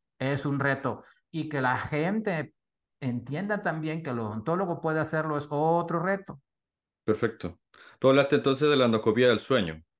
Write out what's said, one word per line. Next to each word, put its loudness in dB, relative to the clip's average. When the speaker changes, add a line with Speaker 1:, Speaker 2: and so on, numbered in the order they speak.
Speaker 1:
es -2
un 0
reto -2
y -6
que -2
la 0
gente -2
entienda -4
también -4
que -8
el -4
odontólogo -4
puede 0
hacerlo -2
es -6
otro 0
reto. -4
Speaker 2:
Perfecto. -2
Tú 6
hablaste 6
entonces 2
de 4
la 4
endoscopía 4
del 4
sueño, -2